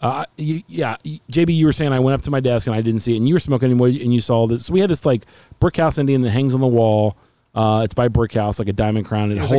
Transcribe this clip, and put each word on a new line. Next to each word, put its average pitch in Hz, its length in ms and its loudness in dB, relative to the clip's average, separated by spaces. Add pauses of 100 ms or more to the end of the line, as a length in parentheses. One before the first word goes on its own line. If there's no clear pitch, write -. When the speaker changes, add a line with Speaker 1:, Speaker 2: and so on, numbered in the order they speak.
Speaker 1:
uh, 135 220 -4 (120)
you, 160 300 -4
yeah, 127 380 -6
y-, 156 160 -12 (100)
J 160 140 2
B, 170 80 2
you 160 140 4
were 147 60 4
saying 143 200 0
I 131 80 2
went 131 160 2
up 135 60 -6
to - 80 -6
my 139 100 0
desk 120 260 0
and 113 80 0
I 110 80 0
didn't 113 180 0
see 117 140 -2
it, 110 40 0
and 117 100 0
you 165 80 4
were 165 40 0
smoking 131 300 0
and, 123 100 2
and 123 320 2
you 120 80 2
saw 113 280 0
this. 117 180 -4
So 165 60 -6
we 185 80 2
had 196 100 2
this, 160 160 -2
like, 123 180 0 (360)
brick 170 160 0
house 160 200 0
Indian 139 260 2
that 120 80 0
hangs 131 220 0
on 131 80 0
the 135 60 2
wall. 110 500 2 (380)
Uh, 110 300 0
it's 107 100 -6
by 123 140 0
brick 113 240 0
house, 104 260 -2
like 101 100 -4
a 101 40 -2
diamond 107 340 -2
crown. 104 240 -2
It 104 60 -2
Speaker 2:
There's, 104 160 -2
like, - 0 -
a - 60 2